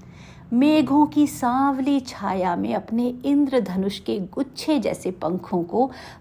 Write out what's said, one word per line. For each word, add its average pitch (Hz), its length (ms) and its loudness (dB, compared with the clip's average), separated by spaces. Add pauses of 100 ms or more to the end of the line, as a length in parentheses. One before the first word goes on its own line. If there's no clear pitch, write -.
(540)
मेघों 294 520 6
की 294 220 2
सांवली 269 720 0
छाया 190 560 -2
में 214 200 -2
अपने 226 320 -2
इंद्रधनुष 247 920 0
के 220 200 -4
गुच्छे 277 600 -4
जैसे 190 320 -4
पंखों 180 520 -4
को 233 280 -2 (300)